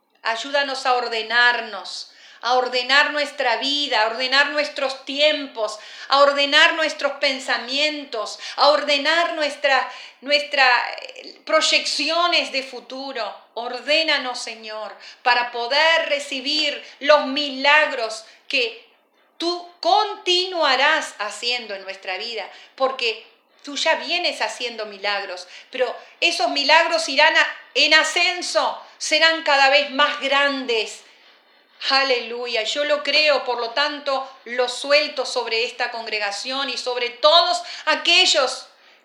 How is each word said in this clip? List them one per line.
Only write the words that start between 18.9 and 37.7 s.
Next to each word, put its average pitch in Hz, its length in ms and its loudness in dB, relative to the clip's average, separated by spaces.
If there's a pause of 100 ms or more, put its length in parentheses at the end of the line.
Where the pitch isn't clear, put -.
tú 349 300 -4 (120)
continuarás 349 1400 2
haciendo 214 560 -6
en 190 80 -12
nuestra 190 340 -10
vida, 214 320 -8 (280)
porque 254 500 -2 (360)
tú 285 140 -14
ya 320 200 2
vienes 285 460 -4
haciendo 226 440 -6
milagros, 196 600 -8 (240)
pero 247 260 -2 (240)
esos 339 300 2
milagros 320 580 2
irán 302 280 4
a, 302 200 2 (180)
en 302 200 4
ascenso, 311 880 0 (160)
serán 320 460 2
cada 277 240 4
vez 277 220 2
más 285 300 0
grandes. 269 840 -2 (880)
Aleluya, 240 720 0
yo 294 220 -2
lo 294 180 0
creo, 294 420 2
por 240 140 -2
lo 233 120 -4
tanto, 277 600 -2 (140)
lo 247 240 -2
suelto 285 580 0
sobre 226 380 -2
esta 240 260 -4
congregación 226 800 -4
y 240 60 -8
sobre 240 340 -4
todos 349 500 4 (260)